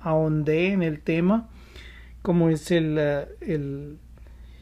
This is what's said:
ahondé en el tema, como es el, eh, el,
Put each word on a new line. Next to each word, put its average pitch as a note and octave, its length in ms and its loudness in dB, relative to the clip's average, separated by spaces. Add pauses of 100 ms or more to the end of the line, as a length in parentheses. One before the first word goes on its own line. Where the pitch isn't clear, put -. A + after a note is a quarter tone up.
ahondé D#3 680 2
en G3 140 2
el D#3 180 -2
tema, F#3 500 0 (680)
como E3+ 300 4
es D#3 220 -2
el, D#3+ 260 2
eh, D3 280 0 (140)
el, D3 560 -6 (640)